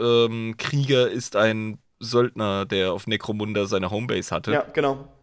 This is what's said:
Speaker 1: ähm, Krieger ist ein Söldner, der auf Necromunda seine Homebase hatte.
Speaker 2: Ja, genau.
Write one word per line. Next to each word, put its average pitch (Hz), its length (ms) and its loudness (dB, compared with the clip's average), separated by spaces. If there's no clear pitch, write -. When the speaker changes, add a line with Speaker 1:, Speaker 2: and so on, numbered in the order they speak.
Speaker 1:
ähm, 117 560 2
Krieger 135 540 2
ist 113 260 -6
ein 110 400 2
Söldner, 113 640 0
der 95 300 0
auf 98 120 -8
Necromunda 104 600 -2
seine 95 240 0
Homebase 104 440 -4
hatte. 82 180 -2
Speaker 2:
Ja, 147 200 2
genau. 143 360 0